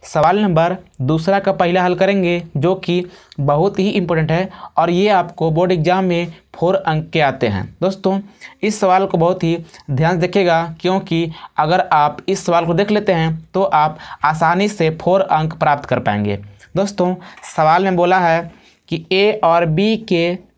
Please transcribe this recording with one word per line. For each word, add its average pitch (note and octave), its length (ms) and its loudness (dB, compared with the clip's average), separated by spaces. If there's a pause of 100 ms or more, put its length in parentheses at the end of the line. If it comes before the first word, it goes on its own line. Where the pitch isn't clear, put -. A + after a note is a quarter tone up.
सवाल D#3+ 360 2
नंबर F3 360 2 (280)
दूसरा D#3+ 360 0
का G3 140 -2
पहला F3+ 300 0
हल F3+ 120 2
करेंगे, F#3 460 0 (160)
जो E3 180 2
कि F3+ 300 -4 (360)
बहुत D3 380 0
ही G3 100 2
इंपॉर्टेंट E3 420 0
है F#3 180 -2 (280)
और E3 120 2
ये F#3 200 2
आपको F3 420 0
बोर्ड F3 200 0
एग्जाम F3+ 340 0
में E3+ 280 -2 (220)
फ़ोर F3+ 220 0
अंक D#3 320 -4
के D#3+ 120 0
आते C3+ 260 0
हैं। G2+ 160 -2 (180)
दोस्तों, F#3+ 380 -2 (440)
इस G#3+ 160 -2
सवाल F#3+ 260 4
को F#3+ 120 -2
बहुत F3 260 0
ही E3 140 0 (340)
ध्यान D#3 200 2
से F3 100 0
देखिएगा, E3+ 600 0
क्योंकि F3 500 -2 (260)
अगर E3+ 340 0
आप D3 380 0
इस F#3+ 160 -4
सवाल E3+ 200 2
को E3+ 80 0
देख G3+ 180 0
लेते G#3 220 0
हैं D#3+ 180 0 (220)
तो F#3 100 0
आप D#3 340 0 (280)
आसानी E3 440 2
से E3+ 280 0
फ़ोर F#3 240 2
अंक D#3+ 340 0
प्राप्त D3 300 0
कर A#2 160 -2
पाएंगे। G#2 380 -2 (360)
दोस्तों, F#3 400 0 (320)
सवाल E3 360 2
में F#3+ 120 2
बोला F3 240 4
है E3 320 0 (380)
कि D#3+ 240 -6
ए G3+ 180 4 (120)
और E3+ 240 4
बी G3+ 320 2
के F3 340 0 (240)